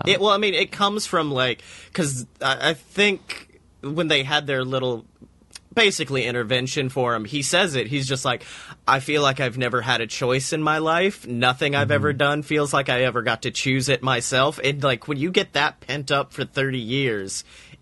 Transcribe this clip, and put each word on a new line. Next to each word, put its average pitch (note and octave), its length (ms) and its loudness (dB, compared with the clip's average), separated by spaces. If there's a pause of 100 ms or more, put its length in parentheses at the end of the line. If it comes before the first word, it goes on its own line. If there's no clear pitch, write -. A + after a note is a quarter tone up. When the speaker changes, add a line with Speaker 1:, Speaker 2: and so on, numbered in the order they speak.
Speaker 1:
It, F#3+ 120 4
well, G#3 100 4
I G3+ 80 4
mean, G#3 160 0
it F#3+ 180 0
comes G3+ 340 0
from, D#3+ 240 0
like, B2+ 320 0 (300)
'cause C#3 340 -4 (140)
I, C3+ 300 0
I E3 40 0
think - 840 -2 (220)
when D3+ 260 -2
they D3 160 2
had D3 240 -2
their C3 160 -2
little, B2+ 400 -4 (680)
basically, D3 500 2
intervention B2 640 -2
for B2 260 0
him, G#2+ 120 -2
he C#3+ 160 -4
says F3 340 2
it. A2+ 120 0
He's C3+ 200 -2
just C3 160 -4
like, B2 180 0 (460)
"I C3+ 120 4
feel D3 220 0
like C3+ 160 2
I've B2+ 200 -2
never B2 240 0
had A#2+ 180 0
a A2+ 60 -2
choice C3 480 0
in D#3 80 0
my D#3 160 2
life. E3+ 480 0
Nothing B2+ 480 0
I've C#3+ 160 2
ever D3 220 2
Speaker 2:
Mm-hmm. C#3 60 -4
Speaker 1:
done D3 240 2
feels D3 300 0
like C#3 160 2
I B2+ 160 2
ever A#2+ 180 0
got A2+ 200 0
to C3 80 -2
choose C3 400 0
it C3 120 2
myself." C3 640 2
And, C#3 180 0
like, C3 260 0
when C#3+ 100 -4
you D3+ 120 -2
get F#3+ 220 -2
that D3 280 0
pent C#3 300 -6
up C#3 220 0
for C#3 140 -4
thirty C3+ 340 -2
years, A2+ 640 -4 (380)